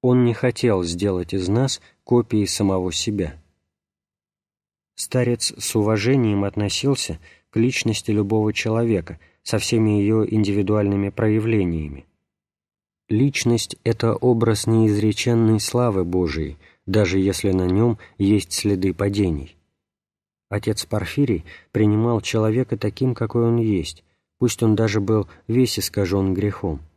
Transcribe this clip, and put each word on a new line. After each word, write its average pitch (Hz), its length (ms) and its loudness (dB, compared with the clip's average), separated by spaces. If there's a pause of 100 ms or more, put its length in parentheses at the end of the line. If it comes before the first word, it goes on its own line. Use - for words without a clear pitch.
Он 123 240 4
не 117 100 2
хотел 113 480 0
сделать 90 500 -2
из 92 160 -2
нас 123 320 0 (220)
копии 113 420 2
самого 95 460 0
себя. 95 500 -6 (1500)
Старец 120 640 -2
с - 180 -6
уважением 107 680 2
относился 101 760 -4 (300)
к - 80 -4
личности 113 540 -2
любого 107 420 0
человека 110 680 -2 (240)
со - 140 -2
всеми 110 340 2
ее 104 340 2
индивидуальными 101 840 0
проявлениями. 95 960 -2 (1000)
Личность — 120 760 0
это 113 300 0
образ 113 540 0
неизреченной 110 920 2
славы 110 460 0
Божией, 80 520 -2 (280)
даже 95 340 2
если 95 320 0
на 92 140 2
нем 110 320 2 (200)
есть 98 340 2
следы 98 420 -2
падений. 95 640 -2 (960)
Отец 104 360 -4
Порфирий 107 600 -2 (260)
принимал 107 500 2
человека 110 560 0
таким, 123 380 -2
какой 117 320 -2
он 117 100 2
есть, 104 460 -2 (340)
пусть 120 260 0
он 107 120 4
даже 107 240 0
был 104 280 0 (200)
весь 120 320 0
искажен 98 540 0
грехом. 95 480 -4 (160)